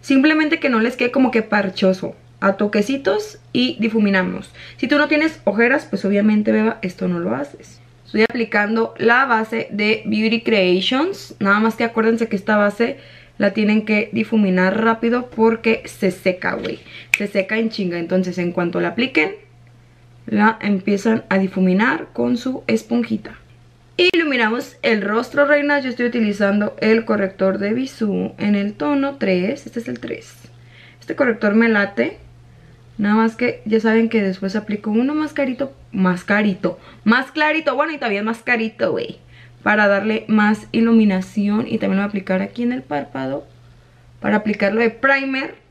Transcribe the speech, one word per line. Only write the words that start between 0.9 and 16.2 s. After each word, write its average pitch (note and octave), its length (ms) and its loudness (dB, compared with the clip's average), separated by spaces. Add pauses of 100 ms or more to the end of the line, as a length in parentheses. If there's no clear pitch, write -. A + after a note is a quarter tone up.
quede A#3+ 160 0
como B3+ 200 2
que A3 120 2
parchoso. F#3+ 720 0 (240)
A G3 140 2
toquecitos G#3+ 840 -2 (140)
y B3 280 0
difuminamos. G3+ 720 0 (280)
Si B3 100 -2
tú C#4+ 100 2
no D4 120 2
tienes D#4 340 0
ojeras, A#3 460 2
pues G3 160 -6
obviamente, G#3 480 2
beba, G#3+ 280 0
esto F#3 280 -6
no F3 100 -2
lo G3 160 -4
haces. - 460 -12 (240)
Estoy G#3+ 180 0
aplicando A3+ 760 -2
la A#3+ 280 4
base A3+ 440 -2
de G#3+ 360 0
Beauty A3 360 0
Creations. A3 1000 0
Nada G3+ 200 2
más A3 160 2
que A#3+ 80 -2
acuérdense A3+ 460 0
que G3+ 80 -2
esta G#3 200 0
base G#3 400 0 (420)
la G3+ 120 2
tienen G#3+ 340 2
que G#3+ 260 0
difuminar G3+ 720 2
rápido A#3 460 0
porque A3+ 560 2
se - 260 -2
seca, F3+ 420 -4